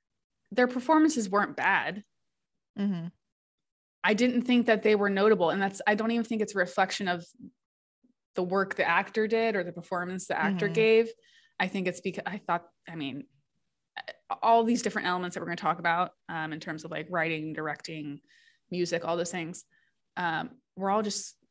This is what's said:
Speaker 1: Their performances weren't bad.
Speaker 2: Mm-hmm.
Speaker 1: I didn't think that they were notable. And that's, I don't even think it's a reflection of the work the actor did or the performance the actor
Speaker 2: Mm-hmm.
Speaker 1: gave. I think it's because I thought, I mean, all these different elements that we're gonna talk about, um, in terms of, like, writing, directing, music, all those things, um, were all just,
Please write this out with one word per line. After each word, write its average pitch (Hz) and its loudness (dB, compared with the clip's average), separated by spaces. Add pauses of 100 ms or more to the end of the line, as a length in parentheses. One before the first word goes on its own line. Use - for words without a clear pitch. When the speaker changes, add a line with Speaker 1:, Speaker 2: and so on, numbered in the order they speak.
(520)
Speaker 1:
Their 247 4
performances 254 4
weren't 202 0
bad. 170 0 (760)
Speaker 2:
Mm-hmm. 185 -2 (920)
Speaker 1:
I 208 4
didn't 240 2
think 240 4
that 220 4
they 214 4
were 202 2
notable. 196 4
And 185 0
that's, 196 -4
I 214 4
don't 220 -2
even 233 0
think 220 -2
it's 202 -4
a - 0
reflection 185 0
of 170 -2 (1120)
the 185 -2
work 190 0
the 180 2
actor 202 2
did 226 2
or 180 0
the 175 -10
performance 180 -6
the 180 -2
actor 185 0
Speaker 2:
Mm-hmm. 165 -2
Speaker 1:
gave. 226 4 (480)
I 185 0
think 185 -2
it's 180 -4
because - -6
I 185 -6
thought, 175 -2 (260)
I 165 -12
mean, 139 -8 (1160)
all 233 6
these 233 2
different 202 -2
elements 180 -2
that 175 -6
we're 170 -8
gonna 170 -6
talk 170 -2
about, 175 0 (180)
um, 156 -6
in 151 -10
terms 160 -10
of, 165 -12
like, 156 -8
writing, 160 -2
directing, 151 -8 (500)
music, 175 -2
all 170 -2
those 175 -4
things, 170 -10 (500)
um, 160 -4 (260)
were 190 -2
all 208 2
just, - -6 (160)